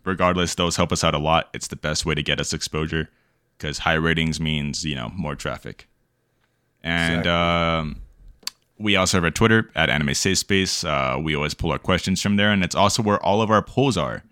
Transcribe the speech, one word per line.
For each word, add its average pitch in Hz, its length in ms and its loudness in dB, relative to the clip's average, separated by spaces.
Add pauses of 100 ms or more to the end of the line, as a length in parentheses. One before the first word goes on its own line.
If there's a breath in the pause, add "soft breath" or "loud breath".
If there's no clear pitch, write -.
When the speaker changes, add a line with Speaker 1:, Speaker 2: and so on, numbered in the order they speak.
Speaker 1:
regardless, 90 500 2
those 87 220 0
help 87 160 0
us 87 100 -2
out 82 120 2
a 73 40 0
lot. 78 360 2
It's - 140 -10
the - 80 -10
best 76 280 -4
way 80 100 0
to 73 80 -2
get 71 180 -2
us 71 120 -4
exposure, 78 560 -4 (500)
'cause 76 200 -6
high 82 160 0
ratings 80 440 0
means, 76 460 -4
you 76 100 -4
know, 60 200 -8
more 78 200 -6
traffic. - 540 -10 (960)
And, 82 380 0
Speaker 2:
Exactly. 85 100 0
Speaker 1:
um, 85 720 0 (760)
we 104 200 0
also 92 200 4
have 87 80 4
our 85 60 2
Twitter 110 440 2
at 80 140 2
Anime 71 240 0
Safe 92 240 0
Space. - 480 0
Uh, 69 340 -2
we 78 160 -2
always 73 200 -2
pull 82 180 -4
our 67 60 -2
questions 92 420 0
from 104 160 0
there, 104 160 4
and 98 100 2
it's 85 120 -2
also 98 280 2
where 104 220 2
all 101 160 2
of 107 100 0
our 104 120 6
polls 127 340 0
are 65 360 -4